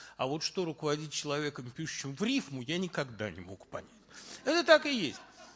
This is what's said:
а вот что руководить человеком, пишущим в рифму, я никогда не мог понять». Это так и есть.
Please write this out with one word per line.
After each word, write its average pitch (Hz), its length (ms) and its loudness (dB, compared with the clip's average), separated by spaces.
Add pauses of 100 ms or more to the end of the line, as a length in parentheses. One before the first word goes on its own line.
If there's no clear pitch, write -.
(180)
а 127 80 0
вот 151 160 0
что - 240 -2
руководить 151 480 0
человеком, 143 560 -2
пишущим 139 460 -6
в 160 80 -2
рифму, 220 400 0
я 160 160 0
никогда 123 500 -2
не 90 120 -8
мог 92 260 -12
понять». - 240 -10 (540)
Это 330 180 4
так 302 240 8
и 285 80 2
есть. 151 260 0 (340)